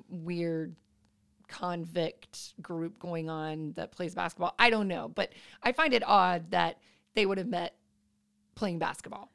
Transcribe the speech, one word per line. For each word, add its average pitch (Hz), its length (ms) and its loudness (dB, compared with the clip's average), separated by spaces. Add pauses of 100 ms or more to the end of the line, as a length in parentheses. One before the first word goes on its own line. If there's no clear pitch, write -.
weird 170 680 -4 (720)
convict 170 1120 -6
group 165 360 -6
going 165 300 -4
on 156 460 -6
that 165 180 -8
plays 175 220 -6
basketball. 175 440 -2
I 233 120 8
don't 214 180 2
know. 165 200 -4
But - 240 -4 (300)
I 247 100 4
find 302 220 4
it 226 100 4
odd 180 460 4
that 170 280 2 (360)
they 214 120 4
would 190 120 2
have 180 100 -4
met 175 280 -4 (760)
playing 175 240 -2
basketball. - 560 -6